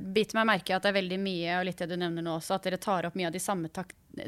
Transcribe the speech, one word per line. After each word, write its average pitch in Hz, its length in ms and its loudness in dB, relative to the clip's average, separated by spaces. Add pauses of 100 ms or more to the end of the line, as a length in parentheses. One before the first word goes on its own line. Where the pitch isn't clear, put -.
(140)
biter 214 260 2
meg 220 120 4
merke 185 220 2
i 185 40 2
at 185 80 0
det 202 80 6
er 196 60 4
veldig 185 240 0
mye, 175 340 0
og 185 80 0
litt 180 160 -4
det 170 80 -4
du 180 80 -2
nevner 170 280 -2
nå 165 120 -2
også, 185 220 -2
at 185 100 -2
dere 180 120 -2
tar 175 280 0
opp 180 80 -6
mye 170 140 0
av - 20 -8
de 180 80 -4
samme 175 320 -2
tak-, - 240 -8 (300)